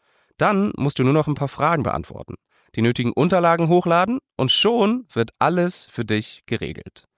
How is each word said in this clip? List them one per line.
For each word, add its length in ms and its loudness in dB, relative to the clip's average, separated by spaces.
Dann 380 2
musst 240 -2
du 40 2
nur 100 4
noch 140 2
ein 80 -2
paar 120 -4
Fragen 360 -2
beantworten, 520 -6
die 80 0
nötigen 280 0
Unterlagen 580 2
hochladen 500 2
und 160 0
schon 600 2
wird 280 -2
alles 480 0
für 180 -8
dich 400 -4
geregelt. 600 -8